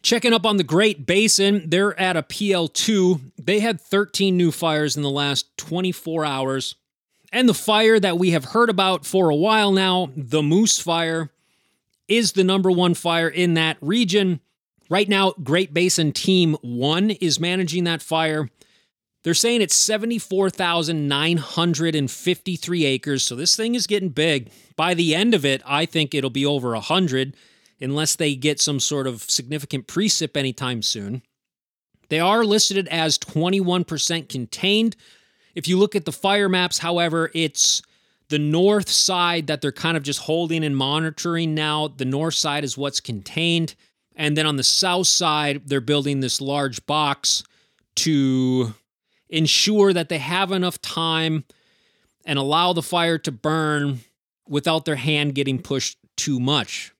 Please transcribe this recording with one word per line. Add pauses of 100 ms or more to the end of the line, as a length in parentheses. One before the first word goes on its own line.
Checking
up
on
the
Great
Basin,
they're
at
a
P
L
two. (160)
They
had
thirteen
new
fires
in
the
last
twenty-four
hours. (560)
And
the
fire
that
we
have
heard
about
for
a
while
now,
the
Moose
Fire, (760)
is
the
number
one
fire
in
that
region. (480)
Right
now, (120)
Great
Basin
Team
one
is
managing
that
fire. (720)
They're
saying
it's
seventy-four
thousand
nine
hundred
and
fifty-three
acres,
so
this
thing
is
getting
big. (240)
By
the
end
of
it,
I
think
it'll
be
over
a
hundred, (420)
unless
they
get
some
sort
of
significant
precip
anytime
soon. (880)
They
are
listed
as
twenty-one
percent
contained. (580)
If
you
look
at
the
fire
maps,
however,
it's (460)
the
north
side
that
they're
kind
of
just
holding
and
monitoring
now.
The
north
side
is
what's
contained. (400)
And
then
on
the
south
side,
they're
building
this
large
box (540)
to (560)
ensure
that
they
have
enough
time (800)
and
allow
the
fire
to
burn (460)
without
their
hand
getting
pushed (200)
too
much.